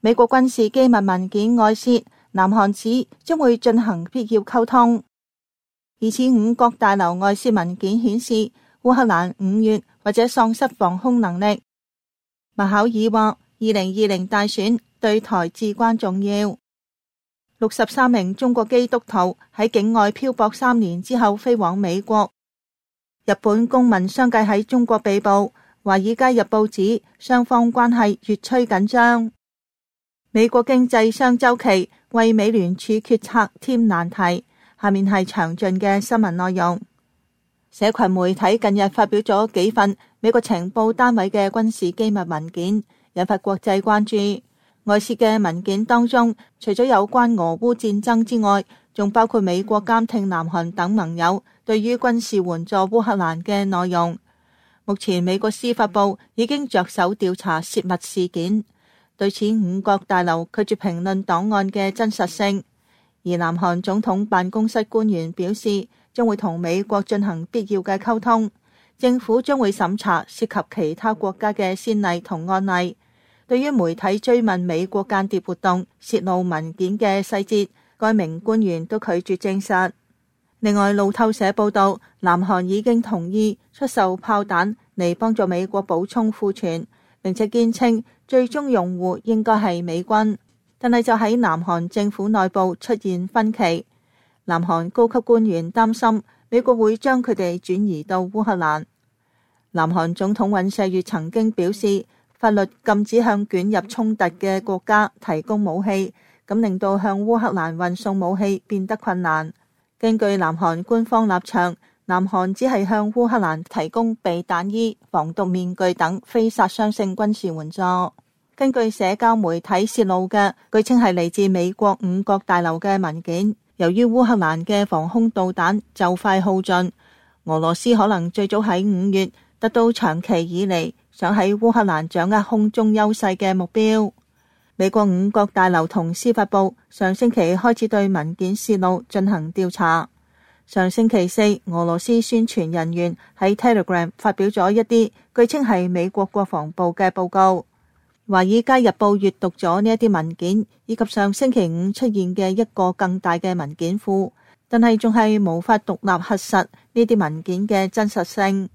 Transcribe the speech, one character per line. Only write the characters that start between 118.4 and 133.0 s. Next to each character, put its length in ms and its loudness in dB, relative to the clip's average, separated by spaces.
根 180 0
據 160 0
社 280 -2
交 180 2
媒 260 -2
體 240 0
泄 200 0
露 240 0
嘅， 240 2
據 140 2
稱 160 4
係 120 4
嚟 160 0
自 200 0
美 240 0
國 280 0
五 220 -2
角 240 0
大 140 2
樓 180 -2
嘅 220 -2
文 240 -4
件， 320 -2
由 120 2
於 160 2
烏 180 4
克 120 2
蘭 280 0
嘅 220 0
防 220 -2
空 220 0
導 220 -2
彈 300 0
就 220 0
快 260 0
耗 200 0
盡， 320 -2
俄 160 -2
羅 160 0
斯 220 2
可 100 4
能 240 0
最 160 -4
早 160 0
喺 220 0
五 260 0
月 180 0
達 120 -2
到 200 2
長 320 -2
期 260 -2
以 160 -4
嚟 280 -2
想 260 -2
喺 220 2
烏 140 2
克 100 2
蘭 240 0
掌 240 -2
握 140 4
空 260 0
中 220 0
優 200 2